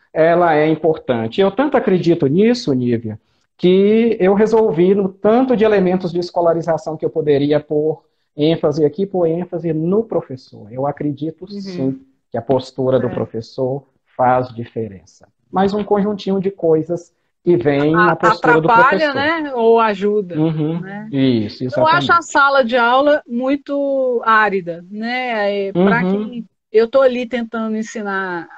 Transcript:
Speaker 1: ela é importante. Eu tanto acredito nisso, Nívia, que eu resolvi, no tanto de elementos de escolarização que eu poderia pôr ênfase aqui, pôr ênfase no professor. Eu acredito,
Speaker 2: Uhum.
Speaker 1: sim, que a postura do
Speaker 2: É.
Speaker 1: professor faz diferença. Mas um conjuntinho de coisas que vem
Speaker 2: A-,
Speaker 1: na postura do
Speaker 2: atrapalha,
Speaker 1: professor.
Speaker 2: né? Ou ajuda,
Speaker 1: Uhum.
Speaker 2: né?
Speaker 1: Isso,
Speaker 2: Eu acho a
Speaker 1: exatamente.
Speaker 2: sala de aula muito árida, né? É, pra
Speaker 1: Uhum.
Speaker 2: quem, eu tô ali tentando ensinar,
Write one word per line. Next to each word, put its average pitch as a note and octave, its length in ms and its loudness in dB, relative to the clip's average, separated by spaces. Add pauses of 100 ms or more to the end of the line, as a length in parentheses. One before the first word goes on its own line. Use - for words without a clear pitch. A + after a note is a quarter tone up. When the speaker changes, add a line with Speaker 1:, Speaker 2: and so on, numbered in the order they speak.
(120)
Speaker 1:
ela E3+ 420 2
é D3+ 140 2
importante. D#3 720 -2
Eu G3 100 2
tanto C#4 260 0
acredito E3+ 500 2
nisso, G3+ 460 2
Nívia, A#2 480 -2 (360)
que G#3 640 2
eu F#3 140 4
resolvi, G3+ 600 2
no G3 140 0
tanto A#3+ 480 2
de G3+ 80 2
elementos F#3 480 0
de E3+ 80 -4
escolarização E3 760 -2
que D#3+ 80 -6
eu D#3 60 -2
poderia D3 500 0
pôr D#3 440 -2 (320)
ênfase D#3 480 0
aqui, D3 200 -2
pôr F#3 220 -2
ênfase E3 460 -4
no E3+ 320 0
professor. B2 680 -10
Eu C3 140 -4
acredito, D3 580 -6
Speaker 2:
Uhum. G3+ 160 -14
Speaker 1:
sim, F3 400 -6 (300)
que A#2+ 80 -8
a A2+ 40 -6
postura C3 580 -2
do B2 80 -2
Speaker 2:
É. - 60 -6
Speaker 1:
professor B2+ 760 -8 (280)
faz B2+ 380 0
diferença. A2 720 -12 (220)
Mas G3 240 0
um G#3 80 -4
conjuntinho G3+ 580 -2
de F#3 100 -4
coisas E3 600 -2 (320)
que F3 120 4
vem D3 380 0
Speaker 2:
A-, E3+ 120 4
Speaker 1:
na E3 100 2
postura - 440 2
do D#3 100 2
Speaker 2:
atrapalha, D#4 420 4
Speaker 1:
professor. - 20 -8 (280)
Speaker 2:
né? C#4+ 120 -8
Ou A3+ 260 4
ajuda, G3+ 600 -2
Speaker 1:
Uhum. D#3+ 400 -2
Speaker 2:
né? G3+ 300 -12
Speaker 1:
Isso, B2+ 540 0
Speaker 2:
Eu B2+ 220 0
acho E4 260 2
a E4+ 60 6
Speaker 1:
exatamente. E4 120 -4
Speaker 2:
sala C#4 340 4
de A#3 120 -2
aula C4 500 2
muito C4+ 1000 -2
árida, G3 680 0
né? G#3+ 800 -4
É, F#3+ 40 -8
pra G3 320 2
Speaker 1:
Uhum. G3+ 260 -2
Speaker 2:
quem, A#3+ 160 -12 (240)
eu A3+ 160 4
tô C4 140 2
ali B3+ 260 2
tentando A3+ 500 -6
ensinar, F#3+ 680 -6 (120)